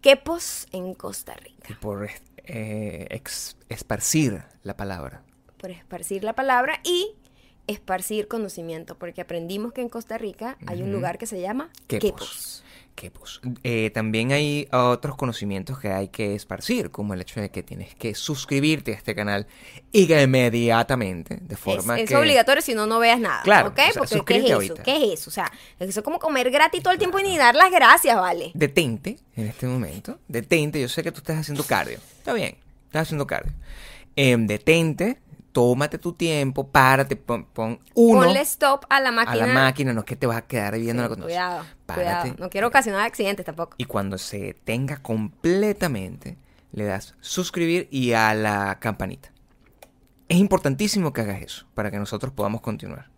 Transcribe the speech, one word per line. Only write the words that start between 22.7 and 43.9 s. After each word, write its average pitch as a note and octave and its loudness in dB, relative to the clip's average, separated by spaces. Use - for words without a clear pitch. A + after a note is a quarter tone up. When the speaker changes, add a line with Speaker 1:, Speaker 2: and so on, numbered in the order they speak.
Speaker 1:
no, G#3+ -2
no A3 0
veas A#3 6
nada, F3 -2
Speaker 2:
Claro, G3 8
Speaker 1:
¿ok? - -6
Speaker 2:
o D#4+ 6
sea, - -
Speaker 1:
Porque, - -2
¿qué F3 0
Speaker 2:
suscríbete B3+ 2
Speaker 1:
es A3+ 4
eso? D#3 6
Speaker 2:
ahorita. F#2+ -2
Speaker 1:
¿Qué C4+ 0
es D#3 -6
eso? - -14
O - -12
sea, F3+ -6
eso F#3+ -4
es G#3 -10
como D#4+ -4
comer C4 0
gratis D#4 2
todo F4+ 2
el F4+ 2
tiempo G4 0
y - -2
ni F#4+ -2
dar B3+ 8
las F4 8
gracias, C#4 8
¿vale? F3 -2
Speaker 2:
Detente C#3 0
en A2 -6
este B2 -6
momento, G#2+ -6
detente, D3+ 0
yo B2 -2
sé D#3+ -6
que E3+ -4
tú - -16
estás D#3+ -6
haciendo D3 -6
cardio, C#2 -2
está - -6
bien, F#3+ -4
estás D#3 -4
haciendo D#3 -4
cardio. - -6
Em, B2 4
detente, D#3+ 2
tómate B2+ 2
tu F3 -8
tiempo, C#3+ 0
párate, C3+ 6
pon, A#2 -6
pon A2 -6
uno A#3 8
Speaker 1:
Ponle C4+ 6
stop C#4 0
a C4+ 4
la C4 0
Speaker 2:
a - -4
la A#3 2
Speaker 1:
máquina. A#2+ 0
Speaker 2:
máquina, C3+ 2
no A2+ -2
es G#2 -8
que A#2+ -8
te C3+ -2
vas A2+ 0
a - -10
quedar G#2+ -4
viendo A#2 -2
Speaker 1:
Sí, A#2 -2
Speaker 2:
la A2+ -6
cosa. - -12
Speaker 1:
cuidado, F3 -4
Speaker 2:
Párate. F3 -4
Speaker 1:
cuidado. F3 -10
No F3+ -10
quiero G3 -2
ocasionar G#3+ 4
accidentes G3+ -4
tampoco. E3 -8
Speaker 2:
Y B2+ -6
cuando G2 -4